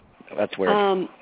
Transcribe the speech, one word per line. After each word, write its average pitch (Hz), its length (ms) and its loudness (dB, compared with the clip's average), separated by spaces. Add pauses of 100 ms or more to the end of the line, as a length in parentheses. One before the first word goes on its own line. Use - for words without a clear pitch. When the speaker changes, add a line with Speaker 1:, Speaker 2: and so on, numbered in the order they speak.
(360)
Speaker 1:
That's 196 200 -4
weird. 190 180 2
Speaker 2:
Um, 196 340 0 (140)